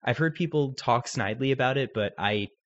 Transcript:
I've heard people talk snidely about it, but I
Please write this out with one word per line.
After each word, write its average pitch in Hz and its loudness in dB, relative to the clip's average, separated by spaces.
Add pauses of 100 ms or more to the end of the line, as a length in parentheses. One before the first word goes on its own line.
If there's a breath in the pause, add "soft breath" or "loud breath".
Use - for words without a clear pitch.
I've 120 0
heard 160 2
people 147 0
talk 120 0
snidely 123 -2
about 131 2
it, 127 -2
but 104 0
I 104 0 (220)